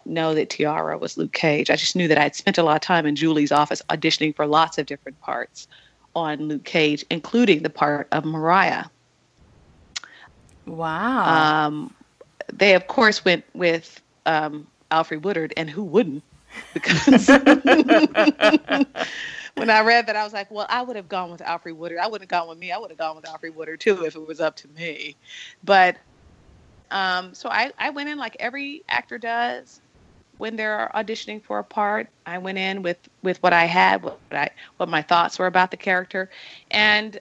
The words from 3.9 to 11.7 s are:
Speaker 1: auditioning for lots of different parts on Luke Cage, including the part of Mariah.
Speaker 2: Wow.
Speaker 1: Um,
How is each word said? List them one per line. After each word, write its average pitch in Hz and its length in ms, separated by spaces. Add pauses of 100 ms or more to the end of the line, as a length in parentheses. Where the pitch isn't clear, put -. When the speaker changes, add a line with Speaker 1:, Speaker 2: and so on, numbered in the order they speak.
Speaker 1:
auditioning 156 440
for 151 100
lots 156 320
of 147 100
different - 340
parts - 480 (480)
on 156 320
Luke 151 160
Cage, 151 460
including 180 520
the 160 80
part 147 400
of 151 140
Mariah. 160 640 (1800)
Speaker 2:
Wow. 160 1000
Speaker 1:
Um, 151 280 (580)